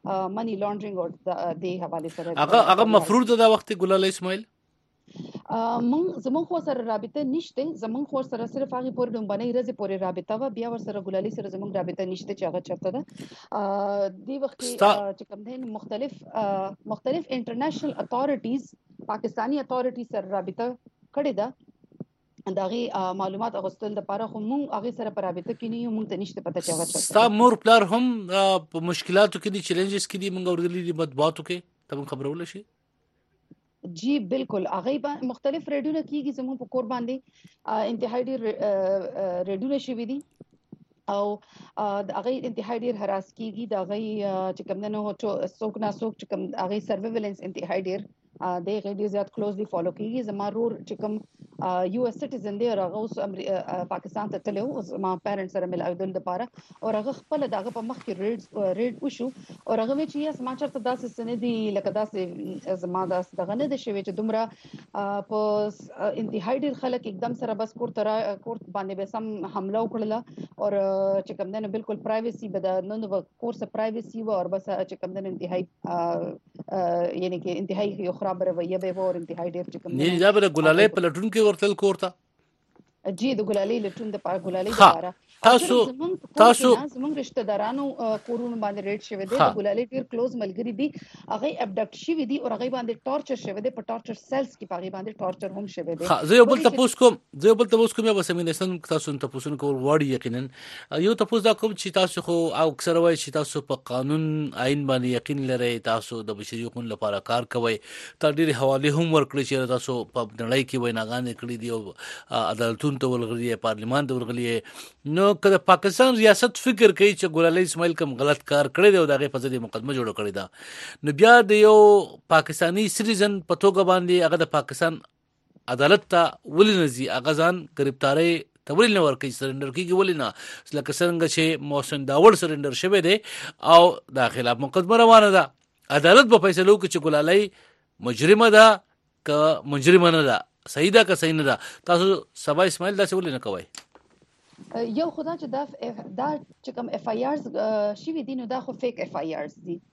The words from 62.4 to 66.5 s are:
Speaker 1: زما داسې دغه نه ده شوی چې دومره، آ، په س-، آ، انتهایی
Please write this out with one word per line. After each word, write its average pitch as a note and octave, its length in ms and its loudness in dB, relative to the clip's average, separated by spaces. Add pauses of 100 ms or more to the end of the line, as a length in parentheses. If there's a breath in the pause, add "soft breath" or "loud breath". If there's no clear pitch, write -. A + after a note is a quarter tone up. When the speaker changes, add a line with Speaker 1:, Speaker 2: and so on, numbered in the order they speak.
Speaker 1:
زما F3+ 300 -4
داسې F3+ 280 -4
دغه F#3 200 -4
نه C#4 120 -2
ده C4+ 100 -4
شوی G3+ 260 -6
چې G3 80 -8
دومره، A3 400 -4 (440 loud breath)
آ، G3+ 260 -4
په G#3+ 500 -2
س-، - 200 -20
آ، G3+ 240 -6
انتهایی A3 460 -4